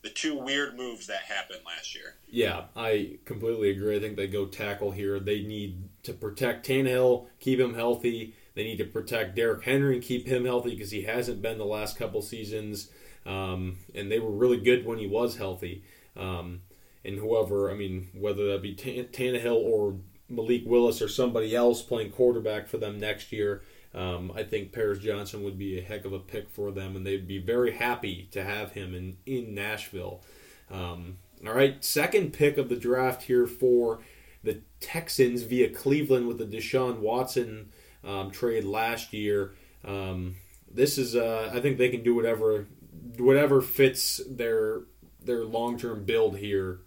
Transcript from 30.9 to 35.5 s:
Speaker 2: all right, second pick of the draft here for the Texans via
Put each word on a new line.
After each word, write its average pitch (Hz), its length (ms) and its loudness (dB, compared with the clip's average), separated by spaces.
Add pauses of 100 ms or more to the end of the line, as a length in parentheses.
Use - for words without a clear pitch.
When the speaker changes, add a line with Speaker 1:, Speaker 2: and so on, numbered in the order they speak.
Speaker 2:
all 110 60 -4
right, 135 320 4
second 156 480 2
pick 147 260 4
of 127 100 0
the 120 80 0
draft 127 460 2
here 123 240 4
for 120 540 4 (420)
the 107 200 -2 (180)
Texans 123 600 2
via 120 280 2